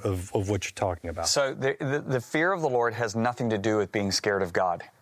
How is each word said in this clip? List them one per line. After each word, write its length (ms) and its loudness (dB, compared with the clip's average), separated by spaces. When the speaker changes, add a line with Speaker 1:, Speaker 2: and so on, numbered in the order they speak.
Speaker 1:
of, 300 -2
of 160 0
what 160 0
you're 80 -8
talking 380 -2
about. 160 -4
Speaker 2:
So 260 2
the, 260 0
the, 200 -2
the 220 -2
fear 300 2
of 100 0
the 80 0
Lord 260 2
has 200 -2
nothing 360 0
to 80 2
do 180 2
with 140 0
being 200 0
scared 300 2
of 100 -2
God. 300 0